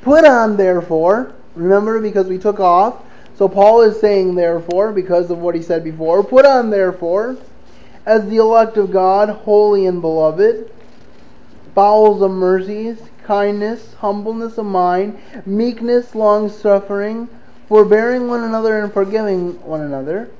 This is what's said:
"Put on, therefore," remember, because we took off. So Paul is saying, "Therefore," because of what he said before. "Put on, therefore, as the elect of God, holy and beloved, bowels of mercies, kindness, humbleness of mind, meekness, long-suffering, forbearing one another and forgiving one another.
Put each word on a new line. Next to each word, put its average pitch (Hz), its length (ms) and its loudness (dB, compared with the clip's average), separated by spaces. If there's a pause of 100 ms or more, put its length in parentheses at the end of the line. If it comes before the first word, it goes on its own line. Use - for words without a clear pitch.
"Put 302 220 4
on, 233 320 4
therefore," 180 760 0 (220)
remember, 202 460 0
because 196 260 -2
we 185 120 -6
took 202 200 -4
off. 190 460 0 (320)
So 196 120 2
Paul 202 340 4
is 214 160 2
saying, 190 360 0
"Therefore," 175 580 -2
because 175 380 -2
of 170 80 -4
what 170 160 -4
he 165 80 -6
said 165 200 -4
before. 160 400 -2
"Put 254 220 4
on, 254 260 4
therefore, 190 640 -2 (680)
as 214 220 2
the 220 100 -4
elect 220 400 2
of 196 140 0
God, 190 400 2
holy 208 560 2
and 180 140 -2
beloved, 165 680 0 (1040)
bowels 208 460 4
of 190 120 0
mercies, 190 680 -4 (260)
kindness, 208 760 -4
humbleness 220 580 -6
of 214 80 -8
mind, 185 500 -2 (300)
meekness, 233 680 -2
long-suffering, 208 1120 -2 (380)
forbearing 220 640 2
one 240 140 -4
another 220 380 -2
and 208 120 -8
forgiving 196 600 -4 (120)
one 156 160 -8
another. 147 480 -8 (120)